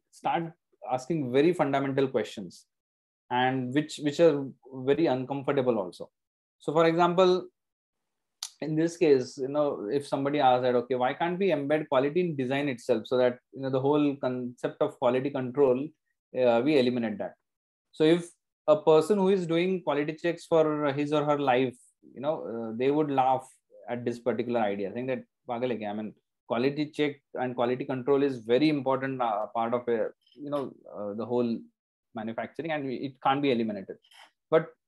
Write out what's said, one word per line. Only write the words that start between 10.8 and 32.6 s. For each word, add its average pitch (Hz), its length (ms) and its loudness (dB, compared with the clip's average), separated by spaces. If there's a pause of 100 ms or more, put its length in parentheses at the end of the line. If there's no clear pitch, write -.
why 127 180 0
can't 175 260 -4
we 196 120 0
embed 151 360 -2
quality 143 320 0
in 175 160 -2
design 135 320 -2
itself 117 380 -2
so 127 120 0
that, 123 220 2 (140)
you 127 80 -12
know, 135 80 -6
the 131 100 0
whole 143 380 2
concept 127 640 -6
of 143 180 -2
quality 127 300 2
control, 131 580 2 (540)
uh, 117 240 4
we 151 120 4
eliminate 120 400 0
that?" 92 180 -10 (580)
So - 100 0
if 170 260 4 (380)
a 151 80 6
person 156 420 4
who 190 120 4
is 190 180 0
doing 175 360 0
quality 147 320 -2
checks 165 300 -4
for 151 460 2
his 147 220 -2
or 147 100 2
her 147 160 0
life, 131 380 2 (360)
you - 60 -16
know, 147 240 -4
uh, 110 340 -8
they 131 140 2
would 151 180 0
laugh 131 380 0 (420)
at 120 140 -6
this 120 160 -4
particular 120 400 -2
idea, 101 340 -2
saying 123 140 -8
that, 123 160 -4 (260)
"Pagal 123 220 -4
hai 110 60 -4
kya?" 107 120 -8
I 104 40 -6
mean, 107 200 -8 (340)
quality 143 440 -2
check 147 240 -2 (180)
and 127 220 -4
quality 127 280 0
control 139 400 0
is 135 140 0
very 120 320 2
important, 135 520 -2
uh, 107 260 -2
part 117 260 -2
of 117 140 -2
a, 110 220 0 (260)
you 147 160 -12
know, 139 200 -4 (240)
uh, 101 180 -8
the 110 120 -8
whole 120 320 0 (560)
manufacturing, 117 580 -8